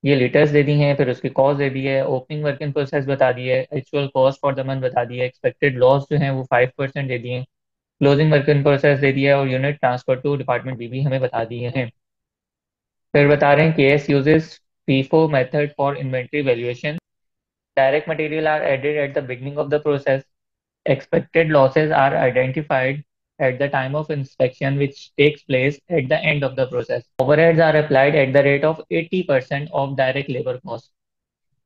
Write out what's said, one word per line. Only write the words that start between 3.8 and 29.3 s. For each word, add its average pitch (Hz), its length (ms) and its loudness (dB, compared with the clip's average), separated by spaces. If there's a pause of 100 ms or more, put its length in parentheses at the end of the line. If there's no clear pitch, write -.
cost 135 300 0
for 143 180 -2
the 131 100 -6
month 135 200 -6
बता 127 220 -2
दी 123 140 -10
है, 127 80 -2
expected 127 500 -4
loss 131 260 4
जो 147 160 -2
है 139 120 0
वो 131 140 -4
फ़ाइव 127 340 2
परसेंट 135 300 -6
दे 123 100 -4
दिए 120 160 -8
हैं, 127 100 -8 (540)
closing 143 340 4
work 139 160 2
in 143 140 2
process 143 380 2
दे 139 120 2
दिया 139 240 2
है, 139 40 2
और 135 80 0
unit 135 260 -2 (100)
transfer 127 320 -2
to 143 200 -4
department 123 420 -4
B 117 100 -12
भी 127 140 -8
हमें 135 180 -2
बता 117 240 -4
दिए 120 240 -8
हैं। 120 220 -6 (1200)
फिर 143 160 4
बता 143 260 4
रहे 156 140 4
हैं, 160 80 0
"K 143 240 4
S 147 100 -8
uses 147 320 2 (480)
fifo 151 400 2
method 147 360 0 (140)
for 139 100 0
inventory 131 540 -6
valuation। 123 540 -4 (800)
Direct 143 300 2
material 156 380 -4
are 151 200 0
added 143 420 -2
at 143 100 -4
the 131 120 -8
beginning 135 280 -10
of 139 120 -4
the 147 160 -2
process। 139 360 -2 (680)
Expected 165 600 -2
losses 151 400 4
are 160 400 2
identified 131 680 -2 (400)
at 127 100 2
the 139 220 -4
time 131 200 -2
of 156 160 -4
inspection 135 680 -4
which 139 180 -2
takes - 540 0
place 135 240 0
at 143 360 -4
the 156 140 2
end 147 200 -2
of 127 80 -4
the 127 200 -2
process। 120 300 -6 (200)
Overheads 156 380 4
are 151 240 4
applied 143 300 4
at 135 200 2
the 143 80 6
rate 139 220 2
of 156 160 -2 (120)
eighty 170 380 -4